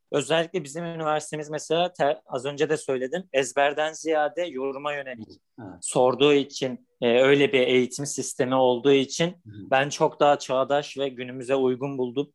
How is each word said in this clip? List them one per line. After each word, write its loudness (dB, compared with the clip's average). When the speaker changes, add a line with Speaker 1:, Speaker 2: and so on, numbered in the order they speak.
Speaker 1:
özellikle -2
bizim -10
üniversitemiz -4
mesela -2
te-, 0
az -8
önce -2
de 0
söyledim, -4
ezberden 0
ziyade -2
yoruma -6
yönelik -12
Speaker 2:
Evet. -16
Speaker 1:
sorduğu 4
için, -2
e, 4
öyle 6
bir 4
eğitim 2
sistemi -4
olduğu 4
için 2
Speaker 2:
Hı -12
hı. -16
Speaker 1:
ben 2
çok -2
daha 6
çağdaş -2
ve -4
günümüze -6
uygun 0
buldum. -4